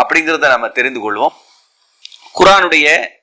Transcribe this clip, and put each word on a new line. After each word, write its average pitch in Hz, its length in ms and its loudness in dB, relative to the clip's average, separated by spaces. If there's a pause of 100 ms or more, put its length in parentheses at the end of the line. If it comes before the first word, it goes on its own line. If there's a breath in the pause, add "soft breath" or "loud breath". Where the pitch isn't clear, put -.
அப்படிங்கிறத 156 460 -2
நம்ம 117 200 0
தெரிந்து 123 320 -4
கொள்வோம். 107 320 -4 (1040 soft breath)
குரானுடைய 170 680 2 (160)